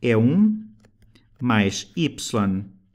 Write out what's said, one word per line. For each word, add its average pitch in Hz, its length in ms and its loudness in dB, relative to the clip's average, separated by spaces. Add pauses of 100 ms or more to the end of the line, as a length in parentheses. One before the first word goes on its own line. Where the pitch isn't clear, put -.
E 120 140 2
um 190 480 2 (760)
mais 107 560 0
Y 104 680 -2 (300)